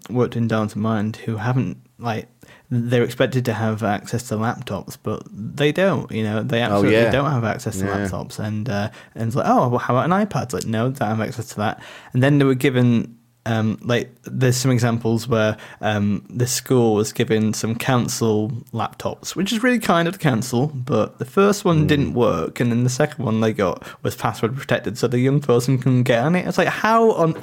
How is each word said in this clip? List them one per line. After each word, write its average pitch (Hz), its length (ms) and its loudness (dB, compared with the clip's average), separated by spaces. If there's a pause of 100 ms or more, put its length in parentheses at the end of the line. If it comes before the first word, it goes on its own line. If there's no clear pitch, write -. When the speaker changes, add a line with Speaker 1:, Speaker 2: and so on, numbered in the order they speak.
Speaker 1:
worked 120 260 0
in 117 120 0
Down 110 220 0
to 104 100 -6
Mind 110 380 -2
who 113 200 -6
haven't, 113 400 -2 (220)
like, 110 280 -6 (440)
they're 120 320 2
expected 123 420 0
to 117 80 0
have 107 300 -2
access 104 460 -4
to - 60 -4
laptops, 110 680 -6
but - 180 -6 (100)
they 120 400 -2
don't, 156 400 -2
you 110 120 -4
know, 107 180 -2
they 117 200 0
Speaker 2:
Oh, - 20 0
Speaker 1:
absolutely 101 300 2
Speaker 2:
yeah. 113 180 4
Speaker 1:
don't 139 180 2
have 127 140 0
access 104 340 -4
to 95 80 -2
Speaker 2:
Yeah. 98 120 -2 (100)
Speaker 1:
laptops, - 320 -8
and, 107 280 -4
uh, 101 220 -4 (240)
and 113 140 -6
it's 110 80 -4
like, - 120 0
"Oh, 214 200 2
well, 120 100 0
how - 180 0
about 127 160 2
an 202 160 2
iPad?" 131 180 -4
It's - 100 -8
like, 92 100 -6
"No, 113 240 -2
don't 131 180 -4
have 110 140 -2
access - 280 -6
to - 80 -12
that." 104 220 -2 (340)
And 127 100 2
then 143 160 6
they 139 60 4
were 135 100 4
given, 123 600 2 (320)
um, 110 360 0
like, 120 260 0 (140)
there's 127 340 0
some 135 140 2
examples 113 560 0
where, 110 280 2 (240)
um, 104 520 0
the 120 160 -2
school 117 480 2
was 107 180 0
given 110 400 2
some 110 220 -4
council 117 760 0 (220)
laptops, - 640 -8
which 196 180 -2
is 214 80 -2
really 247 160 2
kind 170 300 2
of 170 80 -4
the - 40 -16
council, 127 540 0
but 123 460 -2
the 151 60 -4
first 202 380 2
one 165 200 4
Speaker 2:
Mm. 151 40 4
Speaker 1:
didn't 143 280 2
work, 92 440 2
and 120 120 0
then 117 120 2
the 127 60 2
second 143 340 0
one 110 180 0
they 110 120 2
got 95 300 0 (180)
was - 140 -4
password 117 420 -2
protected, 117 400 -2
so 123 100 0
the 123 120 0
young 135 220 2
person 127 360 2
couldn't 127 260 2
get 120 220 4
on 170 100 2
it. 180 120 -2
It's 180 100 -4
like, 185 120 2
how 226 420 4
on 165 320 2